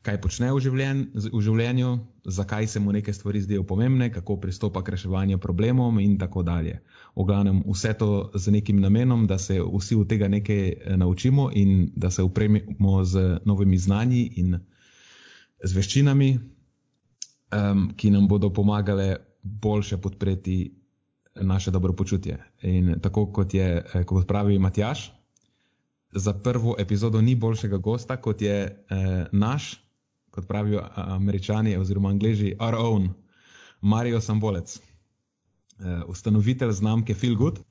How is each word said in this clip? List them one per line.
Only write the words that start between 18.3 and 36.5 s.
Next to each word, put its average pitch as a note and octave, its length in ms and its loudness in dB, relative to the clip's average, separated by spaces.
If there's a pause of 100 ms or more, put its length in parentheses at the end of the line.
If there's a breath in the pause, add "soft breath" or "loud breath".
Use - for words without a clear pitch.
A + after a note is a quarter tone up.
pomagale G2 640 0 (240)
boljše G#2 560 -4
podpreti F#2 840 -4 (540)
naše F#2+ 360 0
dobro F2+ 220 2
počutje. F#2+ 440 -2 (240)
In F2+ 400 2
tako G2+ 240 0
kot G2 280 -2
je, F#2 400 0
eh, F2+ 100 0
kot F#2 240 0
pravi G2+ 320 2
Matjaž, G2+ 500 -2 (1000)
za F#2+ 220 -2
prvo A#2 460 0
epizodo G#2+ 420 0
ni B2 140 4
boljšega A2 420 -2
gosta, A#2+ 400 -4
kot G#2 240 -4
je, G2+ 480 -2
eh, F#2 420 -2
naš, A2 520 -2 (460)
kot F#2 180 -12
pravijo, G#2 320 -2
a-, - 160 -10
Američani G2 840 -2
oziroma G2 320 0
Angleži, G#2 500 0
our A2+ 160 -2
own, A2 340 0 (720 loud breath)
Mario A2+ 400 0
Sambolec, G#2+ 560 -4
eh, - 1300 -12
ustanovitelj G#2+ 640 0